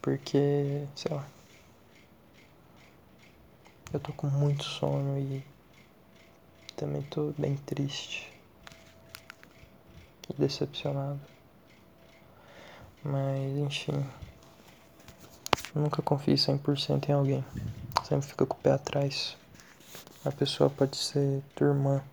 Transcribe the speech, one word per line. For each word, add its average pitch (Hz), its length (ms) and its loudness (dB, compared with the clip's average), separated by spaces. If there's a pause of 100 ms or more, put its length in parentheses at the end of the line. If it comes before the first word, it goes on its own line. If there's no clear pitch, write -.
Porque, 143 920 2
sei - 180 -4
lá, 139 140 -6 (2750)
eu 151 80 0
tô 147 140 -8
com - 140 -2
muito 143 360 2
sono 139 560 0
e 135 240 -4 (1400)
também 143 220 -2
tô 151 340 -2
bem 143 200 0
triste - 680 -6 (2000)
e - 60 -8
decepcionado. 143 880 -2 (1800)
Mas, 135 520 -2
enfim, 143 480 -2 (1700)
nunca 151 260 2
confie 143 340 2
cem 139 220 4
por 143 220 0
cento 143 300 0
em 143 40 6
alguém. 135 320 2 (580)
Sempre 143 240 0
fica - 200 2
com - 100 -4
o - 20 -20
pé 139 120 6
atrás. 139 680 0 (880)
A 139 60 2
pessoa 139 400 4
pode 139 260 2
ser 139 460 0 (100)
tua 143 140 4
irmã 139 460 4